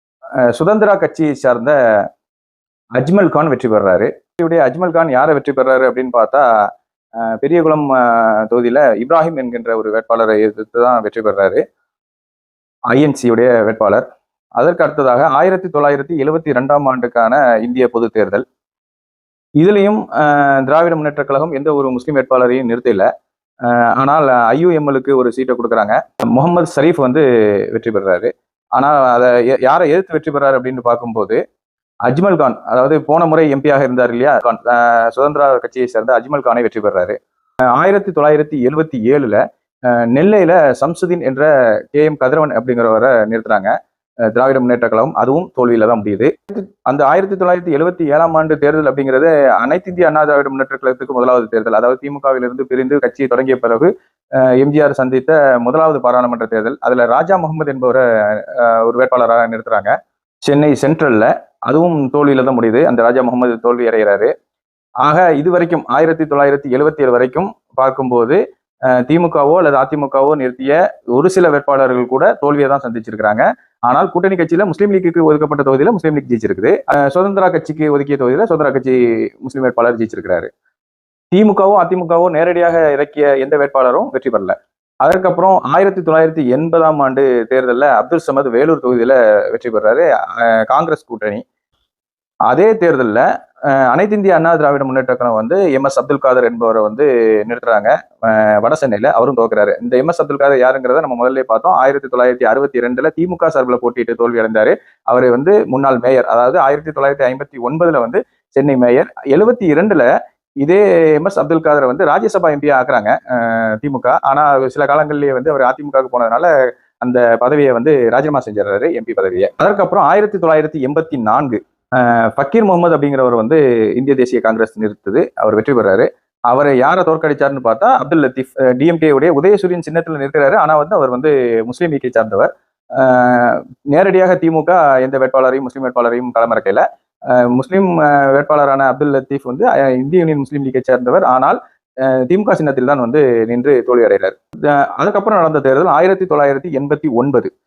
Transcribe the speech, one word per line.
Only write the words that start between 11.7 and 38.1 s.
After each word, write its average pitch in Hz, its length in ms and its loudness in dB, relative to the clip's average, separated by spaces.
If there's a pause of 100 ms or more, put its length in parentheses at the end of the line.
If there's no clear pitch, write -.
ஐ 120 180 0
என் 147 120 0
சி - 160 -4
உடைய 117 200 2 (140)
வேட்பாளர். 107 440 0 (480)
அதற்கு 170 280 0
அடுத்ததாக 139 440 0
ஆயிரத்தி 185 420 0
தொள்ளாயிரத்தி 143 480 -2
எழுபத்தி 151 360 -4
ரெண்டாம் 139 340 0
ஆண்டுக்கான 120 460 -2 (280)
இந்திய 123 260 -2
பொது 117 240 -2
தேர்தல். 101 340 -2 (1120)
இதுலயும், 202 440 2 (120)
அஹ், 143 520 2
திராவிட 160 320 0
முன்னேற்ற 151 280 -4
கழகம் 143 280 -2
எந்த 143 220 -4
ஒரு 139 160 -2
முஸ்லிம் 127 280 -6
வேட்பாளரையும் 127 520 0
நிறுத்தல. 117 360 0 (540)
அஹ், 120 340 0
ஆனால் 139 340 0 (180)
ஐ 117 120 2
யு 175 140 2
எம் 151 160 -2
எல்-க்கு 135 280 -2
ஒரு 123 160 2
சீட்டை 127 240 -4
கொடுக்குறாங்க. 113 400 -2 (320)
முகமது 170 440 0
ஷரீப் 165 260 0
வந்து 135 260 0 (480)
வெற்றி 113 200 -6
பெறுறாரு. 95 380 -2 (420)
ஆனா 131 180 0 (220)
அதை 120 180 2 (160)
ய-, 131 160 0
யாரை 147 280 2
எதிர்த்து 175 240 -2
வெற்றி 156 180 -6
பெறாரு 139 240 0
அப்படின்னு 127 260 -6
பார்க்கும்போது 117 560 -2 (640)
அஜ்மல் 165 380 0
கான், 127 180 0 (100)
அதாவது 127 360 0
போன 160 240 0
முறை 160 240 2
எம் 135 120 -2
பியாக 143 220 2
இருந்தார் 123 260 0
இல்லையா 120 280 0
கான், 110 280 -2
அஹ், 117 440 2
சுதந்திரா 143 380 0 (120)
கட்சியை 123 280 -4
சேர்ந்த 117 260 -2
அஜ்மல் 131 300 -2
கானை 120 180 0
வெற்றி 113 200 -4
பெறாரு. 95 340 -2 (440)
அஹ், 127 140 2
ஆயிரத்தி 196 380 0